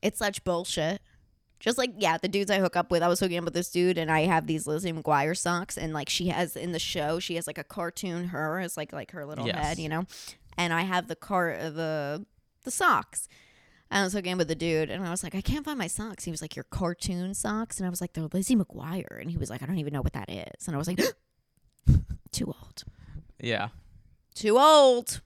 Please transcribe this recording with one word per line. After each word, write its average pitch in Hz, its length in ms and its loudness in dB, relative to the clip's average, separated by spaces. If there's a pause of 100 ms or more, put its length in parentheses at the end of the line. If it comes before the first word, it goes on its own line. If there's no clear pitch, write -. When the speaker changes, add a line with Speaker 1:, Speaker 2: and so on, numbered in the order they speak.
Speaker 1:
It's 208 180 -2
such 202 240 -2
bullshit. 175 580 -2 (600)
Just 240 160 0
like, 247 200 0
yeah, 170 200 2
the 185 100 -2
dudes 202 240 0
I 196 80 4
hook 185 160 2
up - 160 0
with, 170 120 4
I 175 40 4
was 190 140 4
hooking 180 160 0
up 170 80 -4
with 175 80 -4
this 175 180 -2
dude 175 260 4
and 160 140 0
I 160 100 4
have 160 260 2
these 156 200 -2
Lizzie 165 240 -2
McGuire 156 460 0
socks 175 400 -2
and, 160 160 -4
like, 147 160 -6
she - 180 0
has, 175 300 -2
in 175 160 -6
the 160 60 -2
show, 160 400 -2
she 180 160 -6
has, 165 120 -4
like, 151 100 -8
a 147 60 -10
cartoon 175 640 -6
her 156 300 -2
as, 175 160 -6
like, 156 160 -8
like, 135 200 -10
her 160 140 -12
little 143 220 -6
Speaker 2:
Yes. 151 180 -2
Speaker 1:
head, 156 140 -2
you 160 80 -6
know? 160 160 -2 (540)
And 170 160 0
I 165 80 2
have 180 260 0
the 160 80 -6
car-, 175 400 0
uh, 139 140 -4
the, 156 560 -4 (400)
the 262 40 -8
socks. - 600 0 (600)
And 196 120 2
I - 20 4
was 185 100 0
hooking 180 200 -2
up 185 60 -2
with 160 100 2
the 160 60 0
dude 160 340 0
and 185 160 -6
I 170 40 -4
was 180 140 -4
like, 175 120 -8
"I 196 60 -2
can't 277 240 0
find 302 120 -4
my 190 100 -2
socks." 208 360 -8
He - 80 -6
was 156 100 -6
like, 156 140 -10
"Your 131 80 -10
cartoon 180 680 -4
socks?" 214 460 -4
And 190 60 -2
I 180 40 0
was 175 120 -6
like, 180 120 -6
"They're 160 180 -4
Lizzie 196 240 2
McGuire." 175 680 -2
And 87 80 -8
he 170 80 -4
was - 120 -4
like, 127 120 -8
"I 135 40 -10
don't 180 120 -2
even 147 160 -4
know 143 80 0
what 123 120 2
that 110 180 -6
is." - 360 -10
And 170 80 -4
I 139 40 0
was 160 80 -2
like, 180 120 -2
<gasps> - 1300 2
"Too - 160 -2
old." - 360 -14 (560)
Speaker 2:
Yeah. 110 300 -2 (680)
Speaker 1:
Too 214 220 4
old. 277 680 8